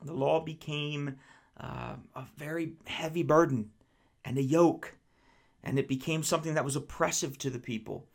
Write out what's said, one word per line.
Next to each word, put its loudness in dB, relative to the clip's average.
The -10
law 2
became, -6
uh, -10
a -12
very -6
heavy -4
burden 6
and -2
a 2
yoke, 4
and -2
it 0
became -2
something 0
that 2
was -2
oppressive -2
to -4
the -6
people. -8